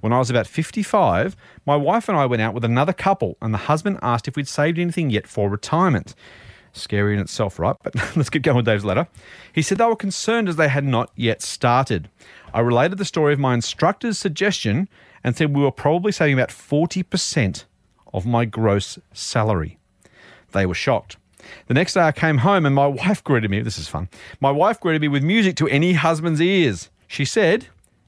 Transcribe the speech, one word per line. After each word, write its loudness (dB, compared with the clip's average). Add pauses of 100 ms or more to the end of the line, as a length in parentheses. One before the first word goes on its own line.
When 0
I 4
was 0
about 0
fifty-five, 0 (280)
my 2
wife 0
and 2
I 2
went 0
out -2
with -4
another 2
couple, -2
and -2
the -2
husband -2
asked -2
if -10
we'd -6
saved 0
anything -2
yet -2
for -2
retirement. 0 (580)
Scary -2
in 0
itself, -6
right? -2
But -8
<laughs> -4
let's 0
keep -2
going 2
with 2
Dave's 0
letter. 0 (460)
He -2
said 0
they 2
were 2
concerned -2
as -4
they 4
had 0
not 0
yet -2
started. 0 (460)
I 0
related 2
the -4
story 0
of -4
my 0
instructor's -2
suggestion -2 (340)
and -2
said 0
we 2
were 4
probably 0
saving 2
about 0
forty -2
percent -2 (460)
of -4
my 2
gross 0 (160)
salary. -2 (760)
They 0
were -2
shocked. -2 (500)
The -2
next 0
day 4
I 4
came 0
home 4
and 2
my 4
wife -2
greeted 0
me. 0
This -6
is -10
fun. -8 (320)
My 2
wife 0
greeted 0
me 0
with 0
music 2
to 0
any 2
husband's 0
ears. 0 (160)
She -4
said, 0 (400)